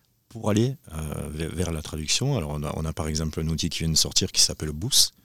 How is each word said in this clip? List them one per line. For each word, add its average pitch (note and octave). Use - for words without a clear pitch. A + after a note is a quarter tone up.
pour G#2+
aller, A#2
euh, D#2
vers, D#2
vers E2
la D#2
traduction. D#2
Alors D2+
on D2
a, D2+
on D#2
a D#2+
par D#2
exemple D#2
un D#2+
outil D#2+
qui -
vient D#2+
de D#2+
sortir D2
qui -
s'appelle -
Boost. D#2+